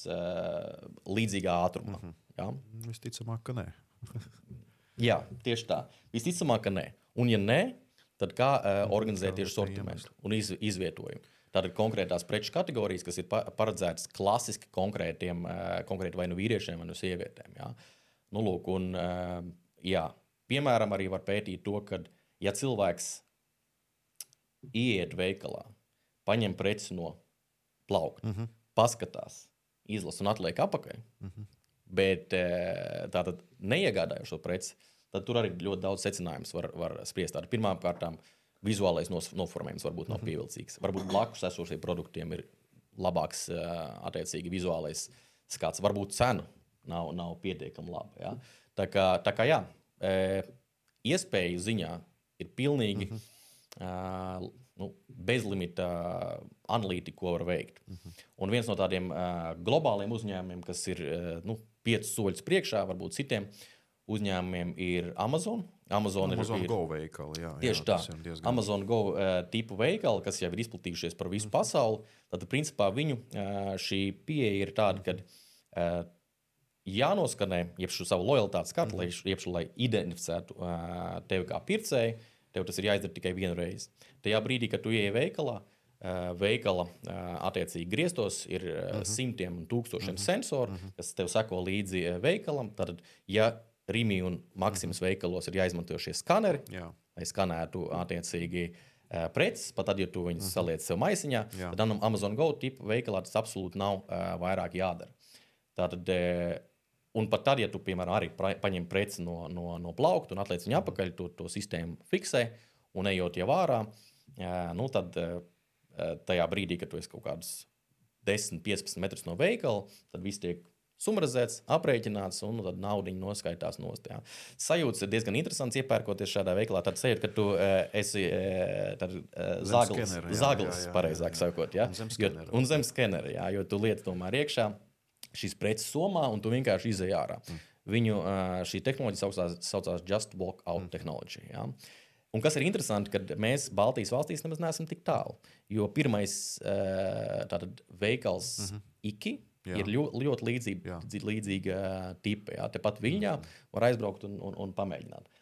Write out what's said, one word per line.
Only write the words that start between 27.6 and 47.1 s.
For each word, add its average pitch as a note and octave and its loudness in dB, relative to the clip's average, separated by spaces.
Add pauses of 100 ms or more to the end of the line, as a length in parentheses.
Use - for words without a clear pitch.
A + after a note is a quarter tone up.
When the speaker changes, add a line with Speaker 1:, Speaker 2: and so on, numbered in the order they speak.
Speaker 1:
plaukta, F#2+ 0
Speaker 2:
Mhm. A2 -4 (280)
Speaker 1:
paskatās, - 2 (420)
izlasa G#2+ -4
un - 4
atliek F2+ -2
apakaļ, - 0 (240)
Speaker 2:
Mhm. G2+ -10 (440)
Speaker 1:
bet, F#2+ 4
ā, F2 0
tātad F2+ 0 (220)
neiegādājas G#2 2
šo D#2+ -6
preci, F2+ -4 (380)
tad G2 -2
tur A#2+ 2
arī G2+ 2
ļoti F2+ -2
daudz F#2+ -2
secinājumus F2 -4
var, E2+ -4
var E2+ -2 (160)
spriest. - -2
Tātad - -4
pirmām G2+ 2
kārtām E2+ -2 (460)
vizuālais F#2 4
nos-, F2+ -4
noformējums - -4
varbūt D#2+ -4
nav A2 -2
Speaker 2:
Mhm. - -6
Speaker 1:
pievilcīgs. - -8
Varbūt F#2+ -2
blakus G#2 2
esošiem E2+ -4
produktiem E2 -4
ir E2 -8 (540)
labāks, F2+ 0
ā, E2 -6
attiecīgi F2 -6
vizuālais D#2+ -2 (400)
skats. - -2
Varbūt G2+ 2
cena A2+ 2 (400)
nav, E2+ -4